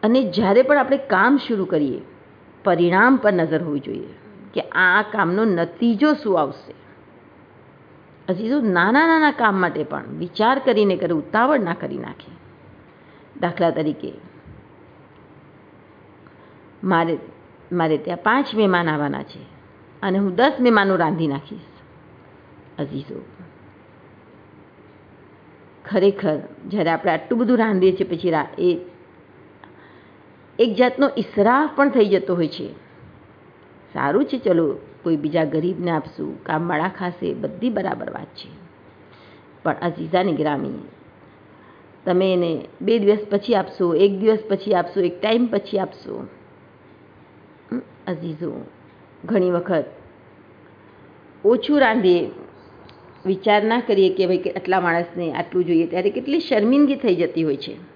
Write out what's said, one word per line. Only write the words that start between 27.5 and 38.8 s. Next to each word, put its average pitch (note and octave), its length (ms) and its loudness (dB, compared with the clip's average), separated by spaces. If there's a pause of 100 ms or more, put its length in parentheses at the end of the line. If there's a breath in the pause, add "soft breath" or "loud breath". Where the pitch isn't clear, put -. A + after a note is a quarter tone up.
રાંધીએ G3 340 4
છીએ F#3+ 160 -2
પછી F3 240 -2
રા-, D3+ 160 0 (120)
એ F3 180 2 (1800 loud breath)
એક A3 160 2
જાતનો B3 420 2
ઇસરાફ A#3+ 580 2
પણ C#4 140 2
થઈ A3+ 160 4
જતો F#3 300 0
હોય E3 120 0
છે. - 360 -12 (1120)
સારું D3 320 0
છે, C4 120 -6
ચલો, E3 400 0 (260)
કોઈ E3 120 0
બીજા D#3 280 -2
ગરીબને E3 480 -2
આપશું, - 520 -6
કામવાળા D#3+ 440 -2
ખાશે, F3+ 460 -6
બધી A3 360 -6
બરાબર - 400 -6
વાત - 160 -12
છે. - 240 -20 (1120 loud breath)